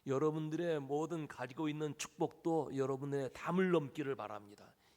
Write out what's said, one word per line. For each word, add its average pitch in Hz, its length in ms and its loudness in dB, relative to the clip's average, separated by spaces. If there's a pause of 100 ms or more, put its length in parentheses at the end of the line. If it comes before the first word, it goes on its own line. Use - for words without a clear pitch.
여러분들의 156 720 2
모든 151 480 -2
가지고 127 420 -4
있는 151 280 -2
축복도 160 800 0
여러분의 135 580 0
담을 180 380 2
넘기를 143 440 2
바랍니다. 104 580 -10 (240)